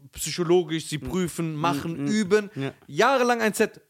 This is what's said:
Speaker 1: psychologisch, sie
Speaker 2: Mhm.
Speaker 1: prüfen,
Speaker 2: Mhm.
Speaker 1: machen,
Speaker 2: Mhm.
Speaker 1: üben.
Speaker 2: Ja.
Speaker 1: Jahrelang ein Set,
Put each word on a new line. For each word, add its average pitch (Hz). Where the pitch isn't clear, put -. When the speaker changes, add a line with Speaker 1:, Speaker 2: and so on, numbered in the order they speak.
Speaker 1:
psychologisch, 160
sie 156
Speaker 2:
Mhm. 131
Speaker 1:
prüfen, 170
Speaker 2:
Mhm. 147
Speaker 1:
machen, 151
Speaker 2:
Mhm. 143
Speaker 1:
üben. 208
Speaker 2:
Ja. 135
Speaker 1:
Jahrelang 240
ein 214
Set, -